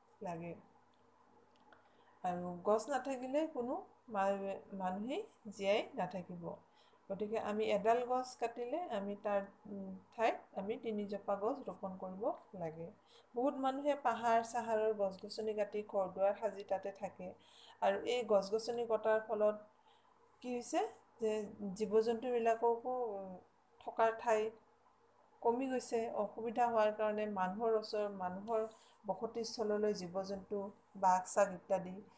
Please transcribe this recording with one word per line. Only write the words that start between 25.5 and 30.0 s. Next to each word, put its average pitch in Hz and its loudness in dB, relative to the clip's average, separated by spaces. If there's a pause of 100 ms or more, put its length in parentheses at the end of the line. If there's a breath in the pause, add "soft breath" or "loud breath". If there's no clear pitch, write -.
গৈছে। 240 0 (120)
অসুবিধা 226 0
হোৱাৰ 220 4
কাৰণে 214 0
মানুহৰ 208 0
ওচৰ-, 208 0
মানুহৰ 196 -2 (380 loud breath)
বসতিস্থললৈ 214 0
জীৱ 180 -4